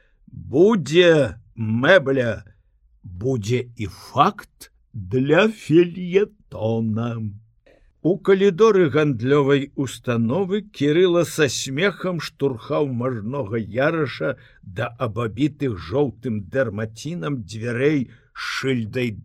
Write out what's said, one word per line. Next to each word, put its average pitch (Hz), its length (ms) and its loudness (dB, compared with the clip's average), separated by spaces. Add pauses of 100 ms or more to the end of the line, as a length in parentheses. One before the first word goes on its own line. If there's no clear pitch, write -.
(240)
Будзе 151 1120 4 (160)
мэбля, 123 960 2 (560)
будзе 113 720 -4
і 101 160 -8
факт - 800 -4 (200)
для 135 560 2
фельетона. 147 1700 0 (840)
У 202 160 2
калідоры 190 720 4
гандлёвай 143 840 2
установы 139 880 -2
Кірыла 170 600 2
са 156 240 0
смехам 170 720 -4
штурхаў 139 720 -4
мажнога 120 640 -4
Яраша 135 800 -2 (260)
да 113 360 -6
абабітых 120 800 -4
жоўтым 113 720 -4
дэрмацінам 131 960 -4
дзвярэй 120 640 -2 (240)
шыльдай 120 920 -4